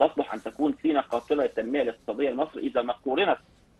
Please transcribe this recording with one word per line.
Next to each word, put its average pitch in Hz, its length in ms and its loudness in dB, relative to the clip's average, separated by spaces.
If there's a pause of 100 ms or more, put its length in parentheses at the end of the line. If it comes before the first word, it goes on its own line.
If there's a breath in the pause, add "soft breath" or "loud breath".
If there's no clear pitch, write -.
تصلح 143 340 2
أن 110 80 -10
تكون 139 400 -2
سينا 151 180 2
قاطرة 135 420 -2
للتنمية 120 400 -2
الاقتصادية 120 480 -2
لمصر 139 280 -4
إذا 123 240 -2
ما 120 100 -4
قورنت 143 460 0 (420)